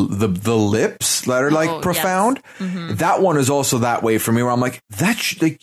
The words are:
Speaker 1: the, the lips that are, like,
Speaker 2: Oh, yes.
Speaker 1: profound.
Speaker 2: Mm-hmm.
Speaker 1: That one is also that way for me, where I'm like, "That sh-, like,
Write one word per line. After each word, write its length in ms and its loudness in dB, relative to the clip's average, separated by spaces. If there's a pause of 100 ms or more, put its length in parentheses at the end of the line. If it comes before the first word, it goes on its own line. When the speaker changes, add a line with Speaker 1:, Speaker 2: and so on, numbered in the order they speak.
Speaker 1:
the, 200 0
the 280 0
lips 680 0
that 200 0
are, 80 0
like, 180 2
Speaker 2:
Oh, 60 -4
yes. 80 -8
Speaker 1:
profound. 580 0 (200)
Speaker 2:
Mm-hmm. 340 -6
Speaker 1:
That 260 0
one 160 4
is 140 2
also 280 0
that 260 0
way 140 2
for 120 -2
me, 140 2
where 80 0
I'm 80 0
like, 200 -4 (100)
"That 280 0
sh-, 240 -4
like, 200 0